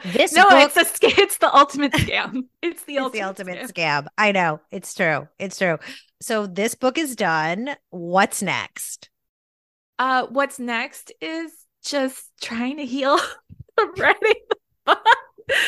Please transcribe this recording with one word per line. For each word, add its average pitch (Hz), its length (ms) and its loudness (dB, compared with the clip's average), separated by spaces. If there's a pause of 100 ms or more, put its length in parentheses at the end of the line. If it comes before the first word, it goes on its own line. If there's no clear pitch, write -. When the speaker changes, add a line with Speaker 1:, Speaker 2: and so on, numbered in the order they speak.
Speaker 1:
this 285 280 2
Speaker 2:
no, 320 160 8
Speaker 1:
book 269 100 8
Speaker 2:
it's 285 180 4
a 339 80 4
sc-, - 340 0
it's 392 200 2
the 320 160 2
ultimate 285 380 4
scam. 254 600 -4
<laughs> - 100 -18
It's 339 220 -8
the 285 120 -8
Speaker 1:
It's 269 60 -2
Speaker 2:
ultimate 262 100 -6
Speaker 1:
the 208 140 -6
ultimate 190 340 -10
Speaker 2:
scam. 226 120 -14
Speaker 1:
scam. 147 340 -2 (120)
I 208 140 4
know. 170 280 0 (100)
It's - 240 -12
true. 151 340 -2 (100)
It's 190 200 -10
true. 170 200 0 (420)
So 214 260 -4
this 196 280 -4
book 254 240 -2
is 269 180 -4
done. 175 600 -2 (140)
What's 180 520 0
next? - 680 -8 (880)
Speaker 2:
Uh, 254 280 0
what's 269 320 -4
next 240 600 -8
is 320 320 -10 (320)
just 262 460 -4 (100)
trying 247 380 -6
to 285 80 -8
heal 269 320 0
<laughs> - 580 -10
from 381 220 0
writing 427 360 2 (160)
the - 60 -2 (300)
book. 349 200 2 (600)